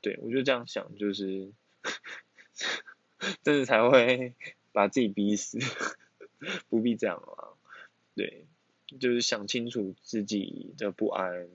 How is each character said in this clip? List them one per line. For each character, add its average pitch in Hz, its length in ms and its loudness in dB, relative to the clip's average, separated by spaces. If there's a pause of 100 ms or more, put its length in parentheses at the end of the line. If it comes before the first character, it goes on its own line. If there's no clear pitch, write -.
对， 104 180 -4
我 113 100 -8
觉 123 60 0
得 135 60 2
这 127 100 2
样 120 140 -2
想 - 300 -8
就 101 180 0
是， 95 360 -6 (320)
<laughs> - 1600 -10
真 147 160 4
的 131 60 2
才 117 240 6
会 127 460 6 (380)
把 101 160 6
自 131 120 2
己 117 80 4
逼 101 260 2
死， - 240 -6 (520)
<laughs> - 580 -12
不 113 120 2
必 117 140 2
这 107 120 -2
样 90 100 -2
啊。 - 320 -16 (680)
对， - 300 -6 (560)
就 127 100 2
是 120 100 2
想 107 280 -2
清 120 220 -4
楚 98 320 -4
自 110 200 -4
己 101 540 -6
的 101 160 -4
不 107 160 -2
安 90 460 -4